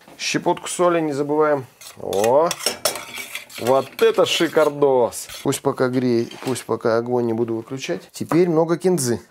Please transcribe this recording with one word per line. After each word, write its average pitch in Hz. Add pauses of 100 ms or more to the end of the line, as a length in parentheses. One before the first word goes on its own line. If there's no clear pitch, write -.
(180)
Щепотку 170
соли 175
не 156
забываем. 147 (340)
О! 117 (1080)
Вот 120
это 214
шикардос! 143 (160)
Пусть 135
пока 127
греет, 123 (100)
пусть 127
пока 113
огонь 120
не 113
буду 113
выключать. 135
Теперь 170
много 165
кинзы 139